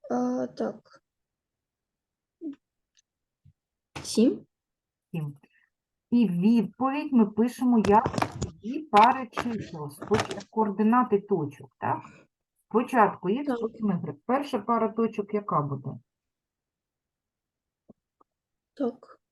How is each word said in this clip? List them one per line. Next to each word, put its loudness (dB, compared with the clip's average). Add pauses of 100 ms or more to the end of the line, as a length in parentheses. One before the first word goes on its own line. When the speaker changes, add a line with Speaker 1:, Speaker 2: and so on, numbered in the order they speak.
(100)
Speaker 1:
А, -2
так. -10 (3000)
Сім. 0 (640)
Speaker 2:
Сім. -8 (760)
І 4
відповідь 0
ми 6
пишемо 2
як 6 (580)
дві -8
пари 4
чисел, -8
споч-, -4
координати 2
точок, -6
так? -4 (680)
Спочатку 2
ікс, -2
Speaker 1:
Так. -4
Speaker 2:
потім -4
ігрек. -4 (100)
Перша -2
пара 0
точок -4
яка -2
буде? -8 (2750)
Speaker 1:
Так. -8 (100)